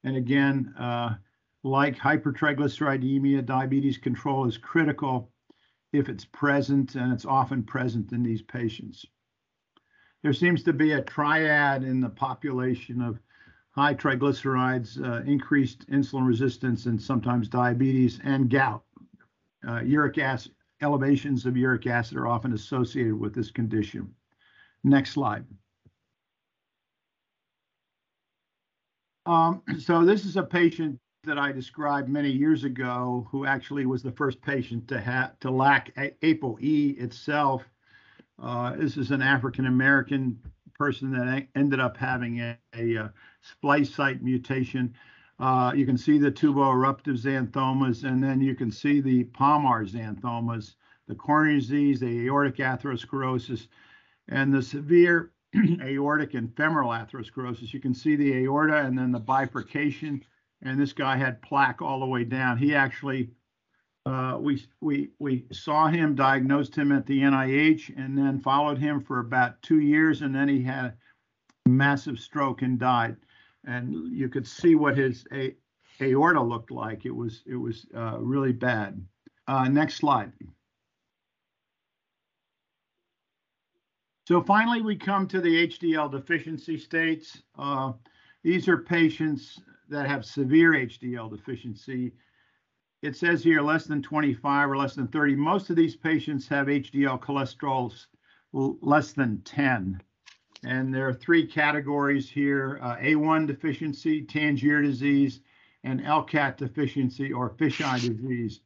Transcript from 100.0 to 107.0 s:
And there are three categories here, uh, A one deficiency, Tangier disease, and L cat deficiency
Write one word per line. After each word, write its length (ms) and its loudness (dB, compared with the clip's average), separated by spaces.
And 280 -4
there 160 -2
are 60 -2
three 320 2
categories 840 0
here, 540 0
uh, 180 -6
A 140 2
one 320 2
deficiency, 760 -4
Tangier 600 0
disease, 580 2
and 200 -4
L 180 2
cat 360 -2
deficiency 720 -4